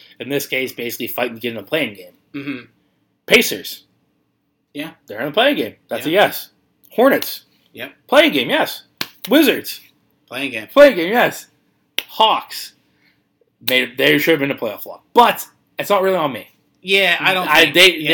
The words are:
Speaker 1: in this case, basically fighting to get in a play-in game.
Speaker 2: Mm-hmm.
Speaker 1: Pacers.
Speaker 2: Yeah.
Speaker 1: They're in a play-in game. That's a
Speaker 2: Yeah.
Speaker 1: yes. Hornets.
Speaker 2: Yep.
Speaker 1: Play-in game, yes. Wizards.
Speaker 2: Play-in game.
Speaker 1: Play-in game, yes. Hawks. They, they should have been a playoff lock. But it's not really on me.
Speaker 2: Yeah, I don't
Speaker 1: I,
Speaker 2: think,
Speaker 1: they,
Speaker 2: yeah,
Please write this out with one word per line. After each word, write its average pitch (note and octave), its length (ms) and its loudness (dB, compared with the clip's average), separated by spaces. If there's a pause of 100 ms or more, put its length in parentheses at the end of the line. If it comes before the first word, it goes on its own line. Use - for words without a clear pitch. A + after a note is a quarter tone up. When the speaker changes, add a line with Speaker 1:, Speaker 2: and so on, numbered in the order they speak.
(200)
Speaker 1:
in A#2+ 100 -10
this C#3 160 -4
case, C3 260 -6
basically A#2+ 360 -10
fighting A#2+ 260 -6
to A2+ 80 -16
get A#2 120 -6
in A2+ 40 -10
a G2 60 -12
play-in C3+ 320 -4
game. F#2 180 -20 (220)
Speaker 2:
Mm-hmm. C#3 240 -12 (680)
Speaker 1:
Pacers. - 600 -2 (880)
Speaker 2:
Yeah. D#3 160 -12 (160)
Speaker 1:
They're G#2+ 140 -12
in D3 80 -6
a - 20 -10
play-in A#3+ 260 2
game. A#2 180 -6 (120)
That's A#2 180 -8
a D3 60 -2
Speaker 2:
Yeah. F#3+ 160 6
Speaker 1:
yes. - 220 -8 (420)
Hornets. - 540 0 (280)
Speaker 2:
Yep. A#2+ 200 -14 (140)
Speaker 1:
Play-in D4 260 4
game, C3 180 0
yes. - 320 -4 (460)
Wizards. A3+ 520 2 (460)
Speaker 2:
Play-in B2+ 240 -10
game. A2 160 -10
Speaker 1:
Play-in C4+ 280 6
game, E3+ 160 -2
yes. G3+ 360 -2 (600)
Hawks. - 680 -4 (880)
They, B2+ 240 0
they C3+ 340 2
should E3 140 0
have D3 60 0
been C#3 120 -2
a B2+ 40 -4
playoff G#2 300 -8
lock. F2 180 -18 (100)
But A#3 320 4 (320)
it's D3 120 -8
not G3 120 2
really F#3+ 160 0
on D3+ 140 -2
me. G#2+ 180 -12 (320)
Speaker 2:
Yeah, F#3 380 2
I F3 140 0
don't F3+ 140 -2
Speaker 1:
I, D3+ 160 4
Speaker 2:
think, D3 100 0
Speaker 1:
they, F3 240 6
Speaker 2:
yeah, D3+ 160 -6